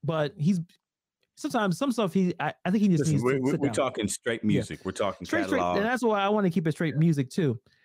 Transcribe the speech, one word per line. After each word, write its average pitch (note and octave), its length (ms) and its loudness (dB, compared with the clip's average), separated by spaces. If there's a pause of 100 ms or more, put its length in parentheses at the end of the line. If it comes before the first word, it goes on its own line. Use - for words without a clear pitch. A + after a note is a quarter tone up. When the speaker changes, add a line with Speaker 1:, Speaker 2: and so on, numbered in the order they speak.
Speaker 1:
but D#3 340 -2
he's, G3 220 2 (760)
sometimes G#3+ 400 -2
some C#4 160 0
stuff G3+ 200 0
he, F#3 260 2
I, D3+ 140 -4 (120)
I F3+ 60 0
think G#3 120 2
he G#3 60 4
just E3 100 4
Speaker 2:
Listen, D#3 140 2
Speaker 1:
needs C3 100 2
Speaker 2:
we're, B2+ 140 2
Speaker 1:
to - 40 0
Speaker 2:
we're, C3 100 2
Speaker 1:
sit - 100 -2
Speaker 2:
we're C#3 60 0
Speaker 1:
down. - 60 -2
Speaker 2:
talking B2+ 360 -2
straight - 340 -4
Speaker 1:
Yeah. G#2+ 40 0
Speaker 2:
music. - 380 0
We're F#2+ 60 -4
talking F#2+ 340 -4
Speaker 1:
Straight, E4 200 -2
straight, - 140 -2
Speaker 2:
catalog. - 180 0
Speaker 1:
and G3+ 80 0
that's B3 180 -2
why G#3+ 180 2
I G3 80 0
wanna G#3 220 2
keep E3 160 0
it D3+ 60 0
straight E3 220 -2
Speaker 2:
Yeah. D3 40 0
Speaker 1:
music D3 320 2
too. C3+ 280 0 (240)